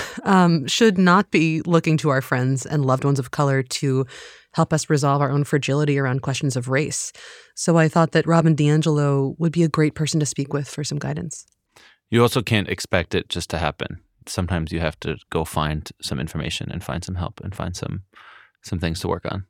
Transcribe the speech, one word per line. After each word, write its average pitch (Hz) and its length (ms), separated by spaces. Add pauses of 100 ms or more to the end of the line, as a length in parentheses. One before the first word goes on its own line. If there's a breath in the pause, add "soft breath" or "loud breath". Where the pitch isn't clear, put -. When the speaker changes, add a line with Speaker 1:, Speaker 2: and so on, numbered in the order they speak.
Speaker 1:
<laughs> - 180
um, 170 420
should 220 300
not 185 340
be 160 320
looking 165 360
to 151 100
our 135 140
friends 131 420
and 147 220
loved 131 180
ones 139 140
of 127 120
color 139 320
to 131 440 (500 loud breath)
help 160 160
us 156 160
resolve 143 320
our 135 100
own 143 140
fragility 143 540
around 131 240
questions 135 340
of 123 140
race. 139 420 (420 loud breath)
So 170 220
I 160 120
thought 160 240
that 160 140
Robin 160 300
DiAngelo 147 840
would 165 140
be 170 100
a 165 60
great 151 260
person 156 260
to 151 40
speak 139 300
with 143 120
for - 160
some 147 160
guidance. 143 480 (640 soft breath)
Speaker 2:
You 117 140
also 120 180
can't 104 260
expect - 480
it 87 140
just - 220
to 80 80
happen. 78 420 (260)
Sometimes 85 460
you 82 80
have 78 200
to 78 180 (100)
go 80 160
find 76 460 (100)
some - 180
information - 540
and 90 100
find 85 220
some 92 120
help 87 280
and 95 100
find - 220
some, - 280 (580 loud breath)
some - 180
things 82 200
to 87 80
work 87 220
on. 98 200